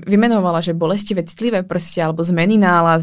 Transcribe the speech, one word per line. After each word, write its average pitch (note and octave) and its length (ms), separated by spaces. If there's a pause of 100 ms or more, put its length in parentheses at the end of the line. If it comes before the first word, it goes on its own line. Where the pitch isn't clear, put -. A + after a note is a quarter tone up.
vymenovala, G3 560
že E3 160
bolestivé, F3+ 480
citlivé G#3+ 400
prstia E3+ 400
alebo D#3+ 160
zmeny F3 320
nálad, E3+ 480